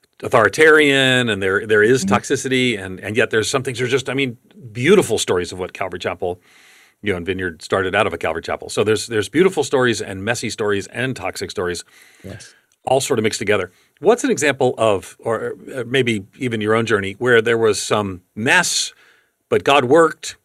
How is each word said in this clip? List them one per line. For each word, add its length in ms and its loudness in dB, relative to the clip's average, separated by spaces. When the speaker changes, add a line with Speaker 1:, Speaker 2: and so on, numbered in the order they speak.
Speaker 1:
authoritarian 1040 4
and 140 -2
there, 240 0
there 160 4
is 220 4
Speaker 2:
Mm-hmm. 100 2
Speaker 1:
toxicity 680 0
and, 180 -10
and 160 -6
yet 140 2
there's 180 0
some 140 -2
things 180 -8
are 60 -2
just, 220 -2
I 60 -6
mean, 240 -4
beautiful 460 2
stories 340 -2
of 60 -14
what 160 -8
Calvary 240 -8
Chapel, 420 -6
you 100 -2
know, 60 -2
and 80 -8
Vineyard 360 -6
started 320 -2
out 120 4
of 80 -4
a 40 -8
Calvary 240 -6
Chapel. 280 -8
So 120 -2
there's, 260 0
there's 200 -4
beautiful 340 2
stories 380 0
and 240 -10
messy 240 -4
stories 380 -2
and 280 -6
toxic 360 -8
stories, 340 -6
Speaker 2:
Yes. 300 -18
Speaker 1:
all 160 2
sort 180 -2
of 60 0
mixed 140 -2
together. 340 -2
What's 240 2
an 60 0
example 480 0
of, 400 0
or, 360 -4
uh, 120 -8
maybe 380 0
even 240 -4
your 120 2
own 120 0
journey, 280 0
where 280 4
there 160 2
was 220 2
some 420 -2
mess, 600 0
but 140 2
God 200 4
worked, 600 2